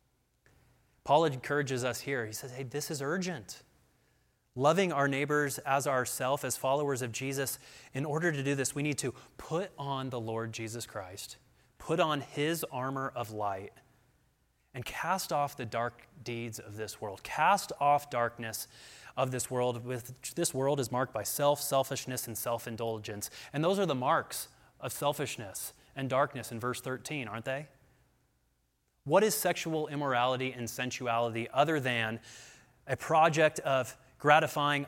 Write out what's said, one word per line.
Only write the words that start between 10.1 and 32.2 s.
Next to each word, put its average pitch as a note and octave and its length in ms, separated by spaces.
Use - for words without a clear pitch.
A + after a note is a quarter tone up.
the B2 80
Lord A2+ 340
Jesus A2+ 320
Christ, F#2+ 520
put E3 200
on D3+ 220
his D3+ 440
armor C3+ 500
of A2+ 160
light, G2+ 420
and B2 100
cast F3 480
off C#3+ 240
the B2+ 80
dark A#2+ 420
deeds A#2 360
of G#2 180
this G#2+ 240
world. G2+ 220
Cast F3+ 560
off C#3+ 320
darkness A#2 560
of C3 140
this B2+ 180
world. B2 340
With, B2 300
this E3+ 180
world C#3 260
is A#2 120
marked B2+ 220
by G#2 100
self, C#3+ 380
selfishness, C3+ 680
and A2+ 100
self-indulgence. A2+ 920
And D3 120
those G3 160
are G3+ 60
the D3 100
marks C3 540
of C3 100
selfishness C3+ 840
and C3+ 140
darkness C3 420
in A#2 80
verse A#2+ 220
thirteen, C3 480
aren't A2+ 160
they? C#3 220
What F3 180
is G#3+ 100
sexual D#3+ 540
immorality C3 640
and A#2+ 180
sensuality A#2 840
other D3+ 260
than A#2 400